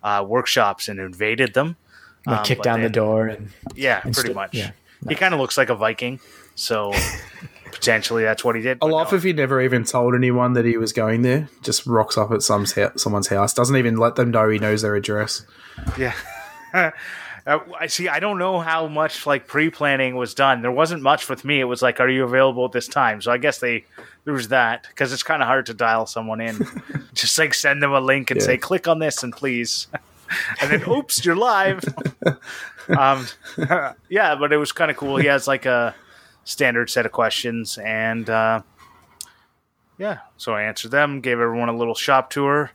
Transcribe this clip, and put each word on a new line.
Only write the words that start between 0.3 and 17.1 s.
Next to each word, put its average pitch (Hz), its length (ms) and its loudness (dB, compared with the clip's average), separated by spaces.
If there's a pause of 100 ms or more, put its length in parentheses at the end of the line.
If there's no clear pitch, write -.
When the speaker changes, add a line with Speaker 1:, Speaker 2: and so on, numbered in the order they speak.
Speaker 1:
and 101 120 -10
invaded 107 540 -2
them. 156 220 0 (480)
Speaker 2:
Like, 113 140 0
Speaker 1:
Um, 107 60 -2
Speaker 2:
kick 113 140 -2
Speaker 1:
but - 60 -8
Speaker 2:
down 117 160 2
the 110 80 0
Speaker 1:
then 110 40 -4
Speaker 2:
door 110 340 2
and 107 240 -10 (240)
Speaker 1:
Yeah, 123 300 0
Speaker 2:
and 123 100 -4
Speaker 1:
pretty 123 140 -2
Speaker 2:
stu-, - 60 -4
Speaker 1:
much. 98 200 -8
Speaker 2:
yeah. 104 160 -4 (320)
Speaker 1:
He 127 80 -12
Speaker 2:
Nice. 151 80 -2
Speaker 1:
kinda 185 200 2
looks 131 180 -2
like 127 140 2
a 120 60 2
Viking, 117 440 -2 (340)
so 104 380 -2 (400)
Speaker 2:
<laughs> - 400 -20
Speaker 1:
potentially 113 520 0
that's 110 200 0
what 117 120 2
he 113 60 -4
did, 123 200 -2
Speaker 3:
I'll 156 60 2
Speaker 1:
but 160 80 2
Speaker 3:
laugh 160 160 0
Speaker 1:
no. 196 60 2
Speaker 3:
if 165 60 0
he 185 80 2
never 135 300 2
even 123 220 2
told 123 300 2
anyone 123 400 4
that 120 100 4
he 117 120 4
was 113 160 -2
going 113 300 2
there. 135 260 2 (140)
Just - 240 -2
rocks 113 320 2
up 107 140 0
at 104 100 0
some, 104 240 2
someone's 101 640 0
house. 101 260 2
Doesn't 123 220 2
even 120 200 2
let 117 200 2
them 120 160 2
know 110 160 4
he 107 100 2
knows 107 240 0
their 104 120 0
address. 104 500 -2 (520)
Speaker 1:
Yeah. 127 160 -2 (600)
<laughs> 175 200 2 (540)